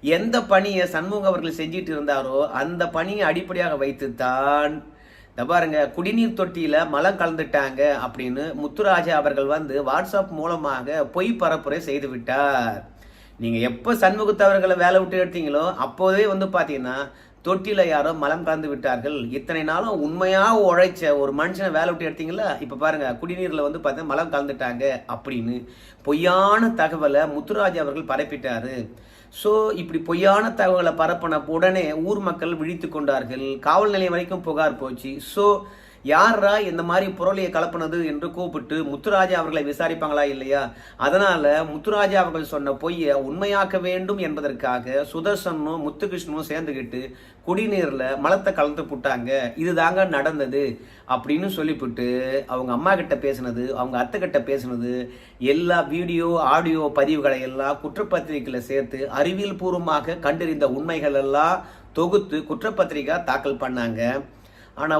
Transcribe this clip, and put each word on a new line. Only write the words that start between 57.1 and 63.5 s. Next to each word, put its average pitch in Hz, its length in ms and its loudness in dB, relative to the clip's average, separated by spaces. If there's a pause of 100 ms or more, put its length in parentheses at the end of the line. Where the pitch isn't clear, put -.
எல்லாம் 135 400 -4
குற்றப்பத்திரிகையில 147 880 -4
சேர்த்து 131 400 -2
அறிவியல் 185 520 -2
பூர்வமாக 170 580 -2
கண்டறிந்த 156 500 0
உண்மைகள் 143 540 0
எல்லாம் 151 360 4 (340)
தொகுத்து 175 500 0
குற்றப்பத்திரிகை 156 800 -2
தாக்கல் 135 380 -2